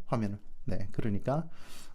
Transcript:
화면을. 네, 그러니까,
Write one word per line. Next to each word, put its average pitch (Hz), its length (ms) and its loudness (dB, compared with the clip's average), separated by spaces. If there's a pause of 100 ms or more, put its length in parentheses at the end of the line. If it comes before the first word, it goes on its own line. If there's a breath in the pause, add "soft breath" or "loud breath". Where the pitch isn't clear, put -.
화면을. 104 320 0 (260)
네, 98 260 4
그러니까, 127 560 2 (480 loud breath)